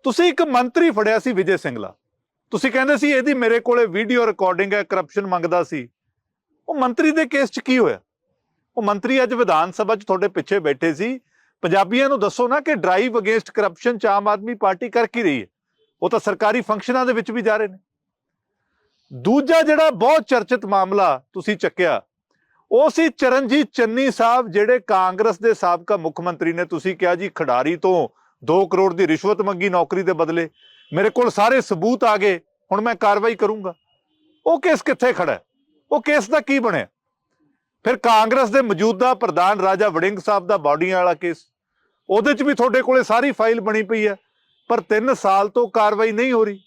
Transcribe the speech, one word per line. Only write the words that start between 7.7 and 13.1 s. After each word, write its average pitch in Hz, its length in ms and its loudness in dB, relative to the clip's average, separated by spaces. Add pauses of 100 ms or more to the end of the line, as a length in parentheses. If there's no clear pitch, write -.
ਹੋਇਆ? 131 220 0 (760)
ਉਹ 233 60 -4
ਮੰਤਰੀ 208 400 0
ਅੱਜ 247 120 -2
ਵਿਧਾਨ 180 380 0
ਸਭਾ 214 240 -2
'ਚ 202 80 -16
ਤੁਹਾਡੇ 190 240 -2
ਪਿੱਛੇ 190 300 -4
ਬੈਠੇ 151 360 -2
ਸੀ, 240 260 -6 (420)
ਪੰਜਾਬੀਆਂ 196 460 2
ਨੂੰ 269 120 0
ਦੱਸੋ 233 280 -2
ਨਾ 285 120 0
ਕਿ 302 140 -2
ਡਰਾਈਵ 208 440 0